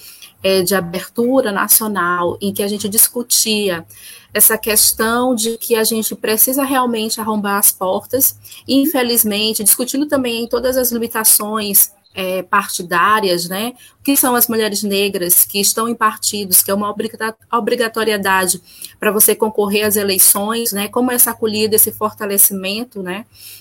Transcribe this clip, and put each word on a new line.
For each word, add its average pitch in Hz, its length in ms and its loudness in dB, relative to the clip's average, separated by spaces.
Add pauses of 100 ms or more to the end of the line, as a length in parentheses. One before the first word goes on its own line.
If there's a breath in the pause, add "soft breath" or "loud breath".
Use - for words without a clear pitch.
(420 loud breath)
é, 190 200 2
de 185 140 2
abertura 208 760 0
nacional, 180 880 0
em 196 140 -2
que 202 100 -2
a 202 60 -2
gente 208 180 -4
discutia 208 1000 0 (480 loud breath)
essa 214 240 2
questão 226 760 2
de 226 220 -2
que - 180 -2
a 220 80 4
gente 220 320 -2
precisa 247 480 0
realmente 240 560 0
arrombar 208 380 0
as 208 120 2
portas, 202 680 -2 (280 loud breath)
e, 269 140 2
infelizmente, 220 880 0
discutindo 269 400 0
também 240 420 0
todas 254 300 0
as 247 140 0
limitações, 214 1000 0 (220)
é, 185 280 -4
partidárias, 180 1040 0
né? 190 260 -4 (260 loud breath)
O - 40 -20
que 277 140 2
são 254 180 2
as 240 120 2
mulheres 214 340 0
negras 196 640 0
que - 140 -4
estão 220 280 0
em 233 60 -2
partidos, 214 720 0
que - 80 -2
é - 20 0
uma 208 160 -2
obriga-, 220 460 -6 (160)
obrigatoriedade 214 1080 0 (400 loud breath)
pra - 120 2
você 214 240 4
concorrer 214 500 0
às 202 100 0
eleições, 208 760 0
né? 202 160 -4
Como 247 240 0
essa 247 180 0
acolhida, 214 460 0
esse 214 160 2
fortalecimento, 202 1120 -4
né? 190 240 -8 (340 loud breath)